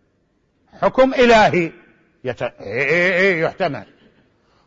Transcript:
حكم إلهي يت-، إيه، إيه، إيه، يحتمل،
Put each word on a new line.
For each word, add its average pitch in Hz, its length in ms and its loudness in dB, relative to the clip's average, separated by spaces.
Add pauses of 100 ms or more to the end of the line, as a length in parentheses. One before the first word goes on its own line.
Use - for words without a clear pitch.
(680)
حكم 262 460 0
إلهي 208 580 4 (520)
يت-، 123 180 -8
إيه، 117 420 -8
إيه، 175 300 0
إيه، 180 280 -2
يحتمل، 143 480 -6 (760)